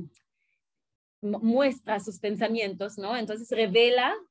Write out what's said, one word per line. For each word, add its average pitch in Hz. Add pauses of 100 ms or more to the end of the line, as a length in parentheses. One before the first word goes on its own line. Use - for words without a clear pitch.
(1200)
mu-, 208
muestra 233
sus 185
pensamientos, 208
¿no? 208
Entonces 220
revela 240 (160)